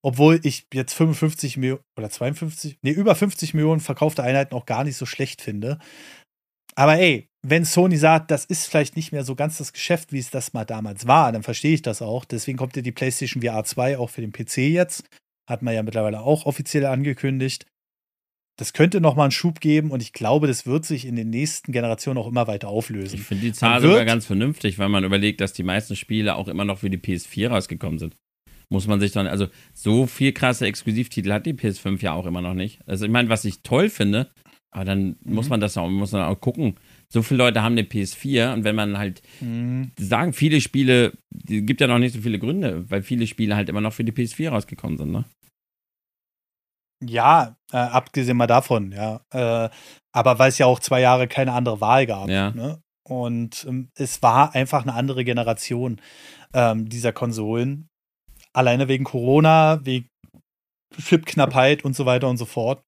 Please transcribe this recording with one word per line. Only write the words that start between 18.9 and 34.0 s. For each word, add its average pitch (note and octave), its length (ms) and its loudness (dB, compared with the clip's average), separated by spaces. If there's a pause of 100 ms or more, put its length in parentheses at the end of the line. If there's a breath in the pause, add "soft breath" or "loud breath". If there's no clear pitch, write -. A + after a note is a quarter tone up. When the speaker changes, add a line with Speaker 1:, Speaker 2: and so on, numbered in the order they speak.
Speaker 1:
nochmal D3 240 4
einen C3+ 60 2
Schub E3 280 -2
geben D3+ 320 2
und B2+ 100 -4
ich - 120 -12
glaube, C#3 320 2
das C3 200 -2
wird D3+ 200 -2
sich C3 200 -6
in A#2+ 100 -6
den A2+ 140 -4
nächsten C#3+ 420 -6
Generationen A#2+ 480 -2
auch A2+ 80 -6
immer A#2+ 200 0
weiter G#2 200 -6
auflösen. G2+ 480 -6
Speaker 2:
Ich G2+ 80 -8
finde G#2 220 -4
die A2+ 80 -2
Zahl A#2 180 2
Speaker 1:
Man B2 100 2
Speaker 2:
sogar F3 160 8
Speaker 1:
wird A2+ 100 4
Speaker 2:
ganz A2+ 180 0
vernünftig, G#2 520 -2
wenn G2+ 140 0
man G2 120 2
überlegt, G2+ 380 0
dass G2 120 -2
die F2+ 100 -8
meisten G2 320 -4
Spiele G#2+ 400 -2
auch F#2+ 120 -8
immer G2+ 180 -4
noch G2 140 -4
für G2+ 100 -4
die F#2+ 80 -2
P F#2+ 160 -4
S E2+ 120 -6
vier A#2 260 -2
rausgekommen D#2+ 480 -4
sind. D#2+ 160 -10 (540 soft breath)
Muss G2 180 0
man G2+ 140 2
sich G2+ 100 0
dann, G2 160 -2
also F#2+ 200 -2 (260 soft breath)
so A#2 320 2
viel C3+ 260 0
krasse B2+ 360 0
Exklusivtitel G#2+ 680 -2
hat G#2 120 -2
die E3 80 -4
P A#2+ 140 -4
S G2 120 -4
fünf G2 220 -4
ja F2+ 120 -4
auch F#2 120 -6
immer F2 160 -4
noch F2+ 120 -4
nicht. F#2+ 340 -6
Also G2 180 -4
ich G#2+ 60 0
meine, A#2+ 180 2
was A2 160 0
ich - 180 -6
toll F3 260 2
finde, G#2+ 400 0 (440 soft breath)